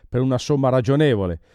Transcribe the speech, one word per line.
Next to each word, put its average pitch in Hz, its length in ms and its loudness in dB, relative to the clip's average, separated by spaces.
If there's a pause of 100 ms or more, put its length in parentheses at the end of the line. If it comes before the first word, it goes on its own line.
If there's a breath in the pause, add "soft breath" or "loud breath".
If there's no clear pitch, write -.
per 123 120 -2
una 131 180 0
somma 135 300 -2
ragionevole, 123 720 0 (140 soft breath)